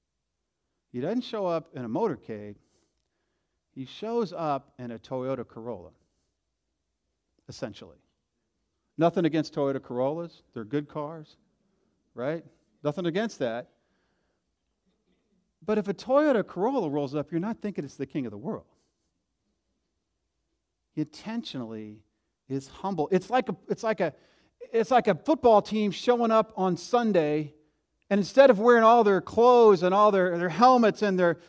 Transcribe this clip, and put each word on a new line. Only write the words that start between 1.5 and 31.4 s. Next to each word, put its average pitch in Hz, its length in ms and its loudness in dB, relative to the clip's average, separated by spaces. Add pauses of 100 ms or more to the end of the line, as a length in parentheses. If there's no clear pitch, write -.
in 127 100 -12
a 113 40 -10
motorcade. 113 680 -8 (1120)
He 131 140 -14
shows 220 480 -6
up 147 460 -4
in 123 120 -12
a 113 80 -12
Toyota 127 480 -8
Corolla, 110 440 -14 (1600)
essentially. 101 500 -16 (1000)
Nothing 165 260 0
against 151 300 -4
Toyota 139 280 -2
Corollas. 143 600 -6 (120)
They're 113 100 -12
good 143 240 -8
cars, 151 480 -14 (800)
right? 143 300 -8 (380)
Nothing 147 240 -4
against 202 320 -4
that. 120 320 -6 (1900)
But 208 140 -2
if 190 80 -4
a 196 80 -4
Toyota 269 500 0
Corolla 214 440 -4
rolls 143 260 -4
up, 143 160 -6
you're 165 100 -4
not 220 200 -8
thinking 175 240 -8
it's 135 100 -14
the 139 120 -10
king 135 200 -8
of 101 60 -12
the 104 60 -14
world. 131 280 -10 (2250)
He 156 100 -6
intentionally 113 1000 -12 (460)
is 135 200 -8
humble. 180 440 -6
It's 185 180 0
like 247 180 0
a, 190 80 -6 (120)
it's 220 160 -6
like 220 160 -2
a, 165 120 -2 (600)
it's 226 180 0
like 247 160 2
a 196 80 4
football 226 480 4
team 208 300 -2
showing 233 400 0
up 220 240 2
on 185 200 -2
Sunday, 160 760 -2 (560)
and 202 80 2
instead 262 320 6
of 196 80 2
wearing 233 240 6
all 226 220 6
their 196 160 4
clothes 226 640 6
and 185 100 2
all 208 160 6
their, 185 260 2
their 175 120 -4
helmets 226 520 4
and 202 160 0
their, 170 220 2 (100)